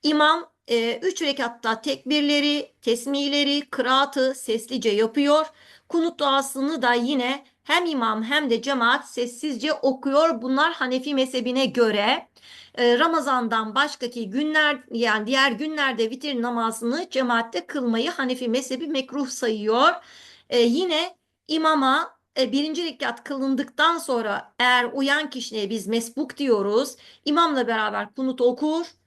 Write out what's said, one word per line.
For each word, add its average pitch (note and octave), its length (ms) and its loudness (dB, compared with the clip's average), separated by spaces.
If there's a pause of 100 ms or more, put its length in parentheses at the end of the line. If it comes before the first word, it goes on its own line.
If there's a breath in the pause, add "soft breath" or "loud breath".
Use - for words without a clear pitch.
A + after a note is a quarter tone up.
İmam, D4+ 480 2 (180)
e, A#3 300 0
üç F#4 240 -4
rekatta A#3+ 580 -2
tekbirleri, D4 920 0 (100)
tesmileri, C#4 880 0
kıraatı C4 640 0
seslice A#3 560 -2
yapıyor. C#4+ 560 2 (420 soft breath)
Kunut E4+ 320 -2
duasını C#4 640 -2
da A#3+ 120 2
yine B3+ 500 -2 (200 soft breath)
hem F4 220 0
imam A3+ 360 -2
hem C#4 280 0
de A3+ 120 2
cemaat C4 460 0
sessizce B3 640 -4
okuyor. C4+ 680 0
Bunlar C#4+ 300 0
Hanefi C4 420 -4
mezhebine C4 520 0
göre, A3+ 640 2 (460 loud breath)
e, A#3+ 240 4
Ramazan'dan B3 760 0
başkaki A#3+ 560 -2
günler, D4+ 480 2 (120)
yani G#3+ 360 0
diğer C4+ 260 4
günlerde C4 580 -2
vitir C4 320 -4
namazını A#3 680 -2
cemaatte A#3+ 560 -2
kılmayı B3 440 -2
Hanefi B3+ 380 -4
mezhebi C4 380 -4
mekruh C4+ 420 -4
sayıyor. A3+ 640 2 (560 loud breath)
E, A#3+ 120 2
yine E4 560 2 (320)
imama, D#4 680 2 (220)
e, B3 140 2
birinci D#4 320 -2
rekat C#4 400 -6
kılındıktan C#4 760 0
sonra A3 600 -4
eğer B3 340 4
uyan C#4+ 380 0
kişiye A3 400 -6
biz G#3 160 -4
mesbuk A#3 500 -4
diyoruz, A3+ 600 2 (280 loud breath)
imamla D4 420 2
beraber G#3+ 480 -2
kunut C4 260 -4
okur D4+ 460 2 (200)